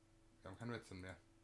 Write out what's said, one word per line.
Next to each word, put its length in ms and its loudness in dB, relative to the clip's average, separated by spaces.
wir 100 0
haben 80 -2
kein 120 6
Redstone 300 2
mehr. 160 0